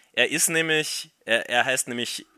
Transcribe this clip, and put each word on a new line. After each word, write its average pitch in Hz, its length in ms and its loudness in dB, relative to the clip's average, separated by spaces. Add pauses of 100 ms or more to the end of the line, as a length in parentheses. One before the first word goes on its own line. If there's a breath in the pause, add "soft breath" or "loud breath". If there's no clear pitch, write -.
(140 soft breath)
er 120 180 2
ist 160 180 2
nämlich, 160 640 0 (140)
er, 110 240 0
er 120 140 4
heißt 131 240 0
nämlich 120 380 -6 (120)